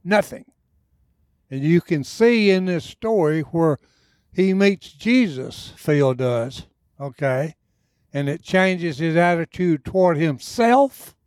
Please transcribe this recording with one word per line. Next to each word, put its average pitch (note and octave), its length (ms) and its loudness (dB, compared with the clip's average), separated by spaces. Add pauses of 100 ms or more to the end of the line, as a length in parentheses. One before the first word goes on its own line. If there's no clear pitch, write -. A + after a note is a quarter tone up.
Nothing. G3 420 -2 (1040)
And C3+ 100 -6
you D#3+ 200 4
can D3+ 220 -4
see A3+ 460 2
in F#3 160 2
this F3+ 200 -4
story E3 560 -2
where D#3+ 360 0 (560)
he F#3+ 200 2
meets G3 400 0
Jesus, F3 840 -2
Phil C#3+ 380 2
does, B2 540 -4 (320)
okay, C#3 560 -6 (580)
and C#3+ 160 -4
it D#3+ 120 -6
changes F#3 580 -2
his D#3+ 160 -2
attitude E3+ 680 0
toward F3+ 320 2
himself A#3 1000 0 (120)